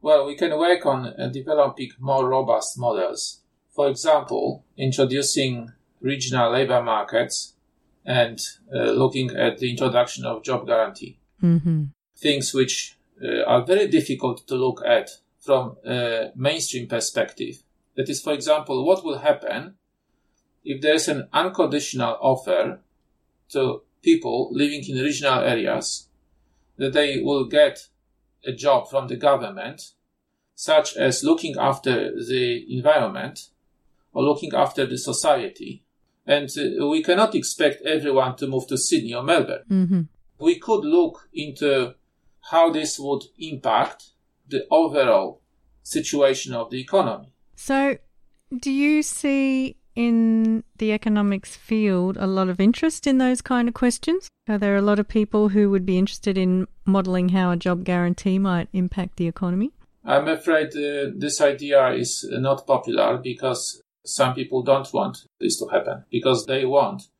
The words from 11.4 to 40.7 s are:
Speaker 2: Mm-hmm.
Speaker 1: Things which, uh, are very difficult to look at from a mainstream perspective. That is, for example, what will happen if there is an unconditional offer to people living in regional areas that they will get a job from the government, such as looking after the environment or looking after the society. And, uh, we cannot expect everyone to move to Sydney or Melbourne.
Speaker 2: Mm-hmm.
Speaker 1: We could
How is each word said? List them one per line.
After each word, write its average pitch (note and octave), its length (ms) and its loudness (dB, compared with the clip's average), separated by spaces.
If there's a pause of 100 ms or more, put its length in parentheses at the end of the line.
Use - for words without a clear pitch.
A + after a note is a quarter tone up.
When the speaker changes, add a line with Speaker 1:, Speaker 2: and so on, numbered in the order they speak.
Speaker 2:
Mm-hmm. E3 420 2 (320)
Speaker 1:
Things C#3+ 380 -2
which, - 420 -2 (260)
uh, - 240 -2
are A#2+ 180 2
very F#3+ 240 2
difficult C3 580 -2
to C3+ 80 -6
look B2+ 320 -2
at A#2 240 2 (300)
from B2+ 440 0
a A#2 520 -4
mainstream C3 500 -4
perspective. - 760 -6 (340)
That C3 120 -4
is, C#3 120 -6
for D#3 120 -4
example, C#3+ 540 0
what F#3 180 4
will D3 140 -6
happen D3 560 -2 (880)
if C3+ 160 -8
there D3+ 140 4
is D#3+ 140 0
an C#3+ 240 -4
unconditional C#3+ 880 -2
offer - 600 0 (680)
to C3 320 -2 (200)
people - 500 2
living D3 360 -2
in C3 140 -4
regional C#3 380 0
areas - 680 -2 (680)
that C3+ 160 -2
they C#3 280 2
will C3+ 260 0
get C#3+ 420 2 (580)
a B2+ 60 -6
job C3 360 2
from C3 200 -2
the A#2+ 80 -8
government, B2+ 760 -2 (640)
such - 420 2
as - 280 0
looking D#3 340 2
after C3 560 0
the A#2+ 540 -2
environment B2 800 0 (640)
or C3+ 100 -2
looking D3 320 0
after - 320 0
the B2 120 -6
society. - 840 -2 (440)
And, C#3+ 220 2 (100)
uh, C#3+ 280 -2
we D#3 160 0
cannot F#3+ 320 2
expect D#3 520 0
everyone C3+ 500 0
to C#3 100 -6
move C3 220 -4
to C3+ 80 -4
Sydney A#2+ 380 -2
or B2 80 -8
Melbourne. D#3 460 0
Speaker 2:
Mm-hmm. F#3 320 2 (380)
Speaker 1:
We E3+ 200 2
could A3 260 0